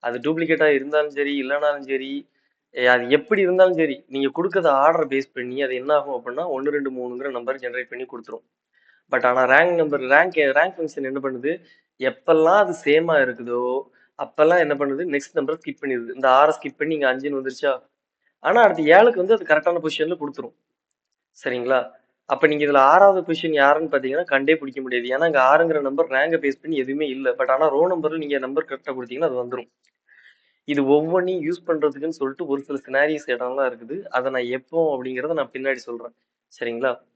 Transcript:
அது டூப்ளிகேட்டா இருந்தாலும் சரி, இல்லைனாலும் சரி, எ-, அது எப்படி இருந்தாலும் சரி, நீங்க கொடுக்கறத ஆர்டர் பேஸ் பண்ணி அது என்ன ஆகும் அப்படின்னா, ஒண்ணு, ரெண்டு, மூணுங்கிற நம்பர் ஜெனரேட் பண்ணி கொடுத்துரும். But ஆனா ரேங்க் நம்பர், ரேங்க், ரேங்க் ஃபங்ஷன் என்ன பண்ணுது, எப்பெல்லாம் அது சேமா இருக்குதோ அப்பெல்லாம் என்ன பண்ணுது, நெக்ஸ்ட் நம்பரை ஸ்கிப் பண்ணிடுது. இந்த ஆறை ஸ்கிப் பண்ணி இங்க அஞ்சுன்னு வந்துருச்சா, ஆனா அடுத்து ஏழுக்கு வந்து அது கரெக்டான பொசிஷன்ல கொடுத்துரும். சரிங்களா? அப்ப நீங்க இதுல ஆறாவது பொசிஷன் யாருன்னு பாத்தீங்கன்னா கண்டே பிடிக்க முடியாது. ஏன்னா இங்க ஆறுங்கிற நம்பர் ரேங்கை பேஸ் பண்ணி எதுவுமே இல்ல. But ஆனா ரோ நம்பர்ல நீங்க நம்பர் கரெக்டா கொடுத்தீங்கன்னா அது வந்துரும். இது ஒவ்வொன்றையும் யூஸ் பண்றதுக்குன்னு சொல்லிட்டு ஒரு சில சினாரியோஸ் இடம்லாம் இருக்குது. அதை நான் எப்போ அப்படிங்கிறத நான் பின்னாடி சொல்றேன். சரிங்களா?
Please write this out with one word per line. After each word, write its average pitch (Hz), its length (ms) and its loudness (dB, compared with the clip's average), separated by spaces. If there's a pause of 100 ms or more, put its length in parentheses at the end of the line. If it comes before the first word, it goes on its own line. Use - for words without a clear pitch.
அது 120 160 -6
டூப்ளிகேட்டா 160 520 0
இருந்தாலும் 147 440 0
சரி, 143 220 -2
இல்லைனாலும் 143 500 -2
சரி, 135 240 -6 (640)
எ-, 123 140 2
அது 123 200 4
எப்படி 196 320 2
இருந்தாலும் 185 380 4
சரி, 143 160 0 (120)
நீங்க 139 280 -2
கொடுக்கறத 175 400 0
ஆர்டர் 156 320 2
பேஸ் 135 260 -4
பண்ணி 123 300 -8
அது 127 120 -4
என்ன 131 180 -4
ஆகும் 139 240 -2
அப்படின்னா, 123 320 -8
ஒண்ணு, 143 260 -4
ரெண்டு, 139 160 -6
மூணுங்கிற 123 400 -10
நம்பர் 127 300 -8
ஜெனரேட் 123 300 -8
பண்ணி 127 140 -12
கொடுத்துரும். 117 380 -16 (680)
But 127 140 0
ஆனா 123 200 4
ரேங்க் 160 300 4
நம்பர், 143 320 -2
ரேங்க், 160 320 4 (140)
ரேங்க் 170 240 0
ஃபங்ஷன் 147 320 -8
என்ன 139 100 -6
பண்ணுது, 131 320 -6 (480)
எப்பெல்லாம் 160 640 2
அது 180 160 0
சேமா 160 420 2
இருக்குதோ 120 440 -2 (560)
அப்பெல்லாம் 160 440 2
என்ன 147 120 0
பண்ணுது, 139 320 -4
நெக்ஸ்ட் 143 300 -4
நம்பரை 151 220 -2
ஸ்கிப் - 240 -14
பண்ணிடுது. 123 320 -6
இந்த 135 160 0
ஆறை 147 220 6
ஸ்கிப் 143 260 -10
பண்ணி 156 160 -4
இங்க 143 140 0
அஞ்சுன்னு 135 320 -4
வந்துருச்சா, 131 320 -4 (720)
ஆனா 208 200 4
அடுத்து 170 240 4
ஏழுக்கு 196 340 6
வந்து 196 160 4
அது 190 80 -6
கரெக்டான 160 380 2
பொசிஷன்ல 156 340 -4
கொடுத்துரும். 139 380 -10 (840)
சரிங்களா? 123 400 -2 (520)
அப்ப 139 180 2
நீங்க 151 180 2
இதுல 143 240 6
ஆறாவது 190 360 8
பொசிஷன் 160 300 -2
யாருன்னு 147 380 4
பாத்தீங்கன்னா 139 320 -2
கண்டே 139 300 2
பிடிக்க 139 260 -10
முடியாது. 123 300 -4
ஏன்னா 143 160 0
இங்க 147 160 2
ஆறுங்கிற 151 380 4
நம்பர் 139 280 -2
ரேங்கை 151 300 0
பேஸ் 135 220 -4
பண்ணி 156 160 -6
எதுவுமே 135 320 -4
இல்ல. 135 220 -6
But 127 200 -2
ஆனா 139 180 2
ரோ 139 180 0
நம்பர்ல 160 360 -2
நீங்க 143 160 -4
நம்பர் 135 300 -6
கரெக்டா 135 240 -10
கொடுத்தீங்கன்னா 127 380 -4
அது 123 100 -6
வந்துரும். 120 280 -10 (1000)
இது 143 200 -2
ஒவ்வொன்றையும் 170 560 0
யூஸ் 170 220 -6
பண்றதுக்குன்னு 151 540 -4
சொல்லிட்டு 135 280 -6
ஒரு 139 160 -2
சில 139 140 -8
சினாரியோஸ் 143 560 -2
இடம்லாம் 127 360 -4
இருக்குது. 120 260 -14 (140)
அதை 127 220 -2
நான் 123 260 -4
எப்போ 147 200 -8 (140)
அப்படிங்கிறத 131 480 -6
நான் 127 160 -6
பின்னாடி 131 320 -4
சொல்றேன். 120 260 -12 (400)
சரிங்களா? 120 380 -4 (240)